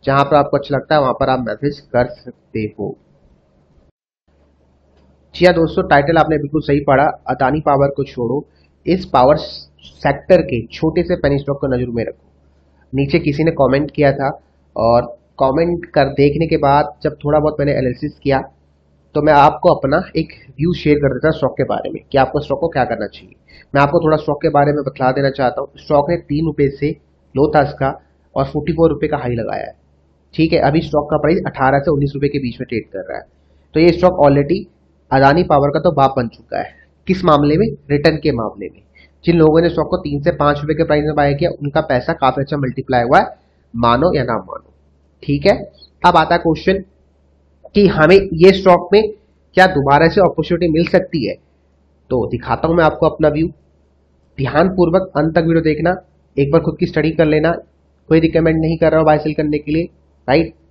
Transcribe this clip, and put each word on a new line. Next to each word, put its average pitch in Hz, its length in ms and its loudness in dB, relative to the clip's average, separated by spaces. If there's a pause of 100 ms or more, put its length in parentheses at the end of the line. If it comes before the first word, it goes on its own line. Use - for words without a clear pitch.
जहां 139 200 2
पर 147 120 0
आपको 143 200 0
अच्छा 139 200 -4
लगता - 180 -4
है 151 60 4
वहां 131 140 0
पर 131 160 -2
आप 127 160 -2
मैसेज 139 320 -6 (140)
कर 123 220 2
सकते - 460 -12 (100)
हो। 101 260 -10 (2500)
जी 170 120 2
हाँ 175 80 6
दोस्तों, 165 340 0
title 151 300 2
आपने 156 200 2
बिल्कुल 143 240 -4
सही 147 220 0
पढ़ा, 139 200 2 (240)
अदानी 131 340 -2
power 139 340 0
को 135 80 -4
छोड़ो। 127 400 -6 (420)
इस 185 200 -2
power 131 300 4
sector - 1080 -2
के 117 240 -6
छोटे 160 340 -2
से 175 140 -2
penny 143 220 -2
stock 139 220 -6
को 147 60 -4
नजर 123 240 -2
में 113 140 -4
रखो। - 240 -14 (640)
नीचे 139 280 0
किसी 147 240 -2
ने 165 80 2
comment 143 380 0
किया 143 220 2
था 135 180 -4 (460)
और 117 300 2 (340)
comment 165 480 0
कर 139 260 0
देखने 143 320 2
के 160 120 -2
बाद 147 340 2 (100)
जब 147 140 -6
थोड़ा 147 220 0
बहुत 151 200 0
मैंने 143 160 -2
analysis 127 440 -6
किया 135 220 0 (720)
तो 147 80 0
मैं 151 100 4
आपको 151 420 4
अपना 135 220 -2 (200)
एक 160 120 -4 (220)
view 165 240 -4
share 147 240 2
कर 139 160 0
देता 127 140 -2
हूँ 156 80 -2
stock 131 200 -4
के 135 80 -2
बारे 110 260 -6
में - 100 -12 (120)
कि 139 60 2
आपको 131 220 0
stock 139 200 -6
को 165 80 -4
क्या 131 160 -2
करना 110 240 -6
चाहिए। - 260 -20 (400)
मैं 139 80 2
आपको 147 180 2
थोड़ा 156 160 0
stock 151 260 -4
के 165 80 0
बारे 143 220 2
में 147 120 -4
बतला 131 280 -2
देना 139 180 -2
चाहता 131 300 -2
हूँ। 143 80 -10 (100)
stock 147 320 0
ने 175 80 0
तीन 156 280 -4
रुपये 147 240 0
से 143 200 -4 (440)
लो 143 200 0
था 151 80 4
इसका 135 280 -4 (440)
और 139 100 -2
फ़ोर्टी 143 280 -6
फ़ोर 165 180 2
रुपये 147 180 -4
का 147 80 -4
हाई 123 180 -6
लगाया 101 320 -6
है, - 80 -18 (600)
ठीक 160 180 0
है। 165 80 2
अभी 151 220 2
stock 147 280 -4
का 156 80 0
price 156 280 0
अठारह 135 320 0
से 139 120 -2
उन्नीस 143 240 -2
रुपये 139 140 -4
के 143 100 -4
बीच 123 220 -8
में 123 80 -10
trade 110 180 -6
कर 95 220 -12
रहा 58 100 -10
है। - 60 -16 (500)
तो 156 60 2
ये 170 120 6
stock 175 300 2
already 143 360 2 (520)
अदानी 139 340 4
power 143 260 2
का 151 100 -4
तो 170 120 2
बाप 135 240 2
बन 120 140 -4
चुका - 300 -10
है। 90 100 -10 (360)
किस 185 180 -2
मामले 147 340 2
में? - 80 0 (240)
return 147 280 0
के 151 160 -2
मामले 104 340 -8
में। - 120 -20 (440)
जिन 170 120 2
लोगों 156 240 6
ने 170 100 0
stock 156 200 -4
को 180 80 -2
तीन 143 240 -8
से 170 120 0
पाँच 143 260 0
रुपये 147 160 -4
के 160 80 0
price 147 200 0
में 151 100 -2
बाय 143 200 0
किया, 165 180 -2
उनका 143 300 -4
पैसा 139 320 0
काफी 131 280 0
अच्छा 147 160 -6
multiply 127 440 -4
हुआ 135 160 4
है, 233 80 2 (480)
मानो 120 420 0
या 131 80 -2
ना 117 140 -4
मानो, - 340 -16 (500)
ठीक 143 240 -2
है। 226 120 2 (440)
अब 175 140 4
आता 160 180 2
है 175 60 0
question 165 440 -2 (880)
कि 202 140 6
हमें 156 280 4 (200)
ये 185 160 8
stock 185 400 2
में 214 100 6 (540)
क्या 185 120 6
दोबारा 143 400 2
से 202 120 0
opportunity 170 500 0
मिल 165 180 0
सकती 160 380 -2
है? 90 80 -6 (760)
तो 127 200 0
दिखाता 120 380 -4
हूं 165 60 0
मैं 170 100 4
आपको 151 240 2
अपना 156 200 0
view, 151 180 -2 (920)
ध्यानपूर्वक 175 800 0
अंत 156 180 -2
तक 170 80 2
video 165 200 2
देखना, 156 320 0 (420)
एक 139 160 0
बार 165 80 4
खुद 160 200 -6
की 180 60 0
study 160 260 -2
कर 160 140 2
लेना। 156 240 0 (580)
कोई 160 120 4
recommend 160 400 0
नहीं 160 180 -2
कर 160 120 2
रहा 156 100 2
हूं 156 60 2
buy 156 120 4
sell 151 160 -4
करने 151 240 -2
के 151 140 -6
लिए, 165 160 -2 (400)
right? 151 260 0 (160)